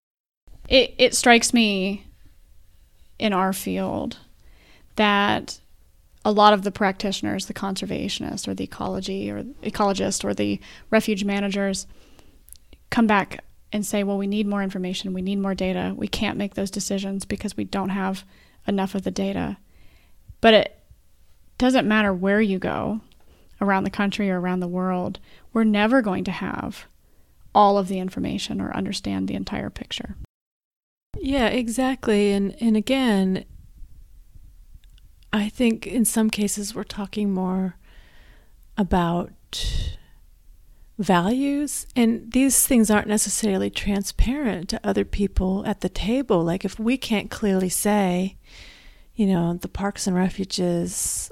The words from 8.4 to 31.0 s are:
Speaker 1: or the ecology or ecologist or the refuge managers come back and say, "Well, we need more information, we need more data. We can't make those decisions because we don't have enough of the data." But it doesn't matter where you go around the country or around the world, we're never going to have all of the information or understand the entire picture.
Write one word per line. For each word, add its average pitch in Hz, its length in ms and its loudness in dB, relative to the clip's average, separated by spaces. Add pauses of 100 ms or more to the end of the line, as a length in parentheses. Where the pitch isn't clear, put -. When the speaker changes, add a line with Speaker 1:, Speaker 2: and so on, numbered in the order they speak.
Speaker 1:
or 196 80 -4
the 190 100 -6
ecology 190 640 -6
or 208 120 -6 (200)
ecologist 196 640 0
or 208 100 -2
the 202 260 -2 (300)
refuge 214 340 2
managers 196 600 -2 (1040)
come 226 160 4
back 202 360 0 (300)
and 208 140 -4
say, 208 180 -2
"Well, 196 140 -2
we 196 80 -2
need 208 200 -2
more 202 160 -2
information, 190 520 -6
we 185 80 -4
need 196 160 -2
more 196 160 -2
data. 185 420 -2
We 214 120 -4
can't - 280 -4
make 202 180 -4
those 196 160 -4
decisions 196 540 -6
because 202 320 -6
we 208 80 -6
don't 196 240 -4
have 190 360 -4 (420)
enough 196 280 -2
of 190 80 -4
the 190 80 -4
data." 196 460 -4 (840)
But 226 120 8
it - 240 4 (800)
doesn't 247 320 4
matter 214 240 4
where 196 280 2
you 196 180 2
go 208 420 -2 (640)
around 196 220 2
the 202 60 -4
country 202 400 0
or 180 100 0
around 180 200 -2
the 180 80 -4
world, 185 520 -2 (320)
we're 226 120 2
never 220 360 4
going 190 240 -2
to 196 60 -2
have - 560 -6 (680)
all 202 240 6
of 185 100 0
the 190 100 -4
information 190 640 -6
or - 140 -6
understand 196 540 -4
the 208 60 -4
entire 196 360 -6
picture. - 460 -12 (1040)